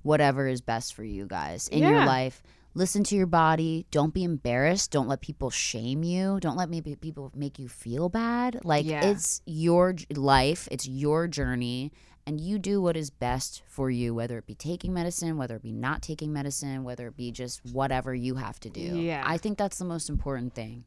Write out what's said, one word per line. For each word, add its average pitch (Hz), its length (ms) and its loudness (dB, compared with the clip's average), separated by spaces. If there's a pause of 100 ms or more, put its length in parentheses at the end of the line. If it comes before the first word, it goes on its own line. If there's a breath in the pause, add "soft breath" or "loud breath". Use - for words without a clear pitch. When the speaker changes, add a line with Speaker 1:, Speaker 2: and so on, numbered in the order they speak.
Speaker 1:
whatever 143 440 4
is 127 140 0
best 113 340 -4
for 110 100 -12
you 101 220 -8
guys 85 420 -6
in 151 140 4
your 147 100 8
Speaker 2:
Yeah. 151 140 8
Speaker 1:
life. 131 360 2 (320 soft breath)
Listen 190 300 2
to 208 120 0
your 185 100 6
body. 160 640 4
Don't 156 240 4
be 190 80 2
embarrassed. 156 680 2
Don't 135 160 2
let 135 120 -2
people 139 300 -6
shame 127 540 -2
you. 190 360 0
Don't 170 160 0
let 180 140 0
me, 165 100 -4
people 147 540 -10
make 139 240 -6
you 131 100 -12
feel 127 400 -2
bad. 240 560 0
Like, 151 220 4
Speaker 2:
Yeah. 156 180 0
Speaker 1:
it's - 420 0
your 170 480 4
j-, 160 200 -12
life. 139 560 4
It's 135 160 -6
your 147 400 0
journey. 127 640 -2 (360 soft breath)
And 151 120 -4
you 190 200 -2
do 196 240 2
what 170 120 2
is 156 140 -4
best 127 580 -4
for 135 240 -2
you, 120 240 0
whether 117 220 -4
it 110 100 -12
be 107 80 -12
taking 180 380 -6
medicine, 170 460 -2
whether 117 180 -4
it 110 60 -12
be 113 100 -10
not 120 300 -4
taking 151 280 -6
medicine, 139 540 -6
whether 123 240 -8
it 113 80 -16
be 120 160 -8
just 123 320 -10
whatever 127 500 -2
you 127 200 -2
have 127 260 -8
to 110 100 -14
do. - 100 -10
Speaker 2:
Yeah. 170 460 -2
Speaker 1:
I 165 120 0
think 208 180 -4
that's 196 220 -2
the 185 80 -6
most 170 240 -6
important 131 440 -4
thing. 117 320 -10